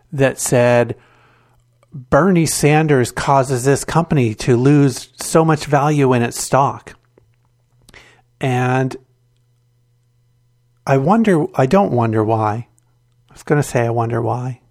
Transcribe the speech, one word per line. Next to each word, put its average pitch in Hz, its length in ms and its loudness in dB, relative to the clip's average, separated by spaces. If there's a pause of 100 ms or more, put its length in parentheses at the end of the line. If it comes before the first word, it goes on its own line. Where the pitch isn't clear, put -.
(120)
that 139 260 -2
said, 120 580 0 (960)
"Bernie 160 540 2
Sanders 147 640 0
causes 135 540 -2
this 139 200 0
company 143 520 -2
to 123 200 0
lose 139 520 2 (120)
so 160 240 2
much 156 200 0
value 143 480 0
in 120 100 2
its 123 180 -6
stock." - 540 -2 (1500)
And 127 560 -2 (1900)
I 139 120 0
wonder, 185 560 2
I 135 120 2
don't 190 260 0
wonder 113 300 0
why. 110 460 -2 (600)
I - 40 -20
was - 100 -20
gonna 147 200 0
say, 123 220 -2
"I 117 60 -2
wonder 117 320 -4
why." 120 380 -6 (100)